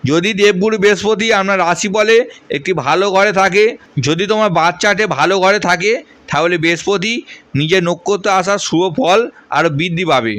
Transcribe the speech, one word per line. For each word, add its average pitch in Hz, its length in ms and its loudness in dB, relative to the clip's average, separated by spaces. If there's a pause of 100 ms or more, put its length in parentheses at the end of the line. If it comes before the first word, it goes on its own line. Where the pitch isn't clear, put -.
যদি 170 240 0
দেবগুরু 202 500 2
বৃহস্পতি 202 440 0 (120)
আপনার 190 260 0
রাশি 175 300 -2
ফলে 220 200 2 (340)
একটি 156 220 -6 (120)
ভালো 165 280 0
ঘরে 196 220 2
থাকে, 190 300 2 (420)
যদি 165 260 0
তোমার 214 280 0
বাচ্চাটে 180 440 0 (140)
ভালো 170 220 2
ঘরে 196 200 2
থাকে, 180 320 0 (360)
তাহলে 170 300 0
বৃহস্পতি 170 560 -2 (460)
নিজের 165 280 2
নক্ষত্রে 190 520 -2
আসার 190 280 -2
শুভ 170 160 0 (140)
ফল 208 220 2 (380)
আরও 165 200 2
বৃদ্ধি 175 340 -4
পাবে। 113 260 0